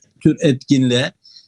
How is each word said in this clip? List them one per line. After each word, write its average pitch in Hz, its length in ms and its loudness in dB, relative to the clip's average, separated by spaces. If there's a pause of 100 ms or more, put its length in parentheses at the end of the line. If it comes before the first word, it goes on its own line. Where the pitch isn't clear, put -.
(200)
tür 156 200 2
etkinliğe, 131 720 0 (360)